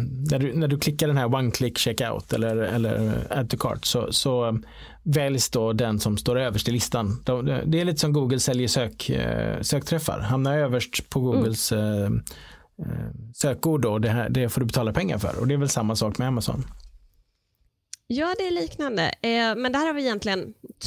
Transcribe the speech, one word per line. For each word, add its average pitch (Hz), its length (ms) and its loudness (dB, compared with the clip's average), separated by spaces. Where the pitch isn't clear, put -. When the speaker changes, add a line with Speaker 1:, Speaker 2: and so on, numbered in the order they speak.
Speaker 1:
när 135 80 2
du, 135 140 0
när 156 140 0
du 143 120 2
klickar 147 280 0
den 143 100 4
här 123 180 2
one 127 160 2
click 120 260 0
checkout 113 560 -2
eller, 113 220 2
eller 110 580 2
add 127 200 -2
to 120 80 0
cart, 104 280 -2
så, 113 280 0
så, 123 340 2
eh, 113 60 2
väljs 139 460 2
då 113 240 2
den 110 260 2
som 104 180 0
står 123 220 0
överst 117 300 0
i - 20 2
listan. 117 540 0
De, 127 200 0
det 160 160 4
är 175 40 0
lite 165 140 0
som 151 140 2
Google 131 260 2
säljer 123 280 0
sök, 117 420 -2
eh, 120 520 -2
sökträffar. 147 580 -2
Hamnar 135 380 0
överst 127 520 -2
på 139 100 0
Speaker 2:
Mm. 127 120 2
Speaker 1:
Googles, 113 400 2
eh, 107 340 2
eh, 101 40 2
sökord 147 460 2
då, 110 180 2
det 110 100 2
här, 117 200 2
det 123 200 2
får - 120 0
du 117 60 0
betala 110 260 0
pengar 135 240 0
för. - 220 -4
Och 117 80 0
det 143 60 2
är 143 40 2
väl 139 120 2
samma 110 260 0
sak 110 220 0
med 123 100 0
Amazon. 127 380 -2
Speaker 2:
Ja, 320 260 0
det 381 100 -2
är 359 40 -2
liknande. 294 520 -2
Eh, 226 520 0
men 247 160 -2
där 294 160 2
har 311 60 0
vi 285 80 -2
egentligen 208 520 -2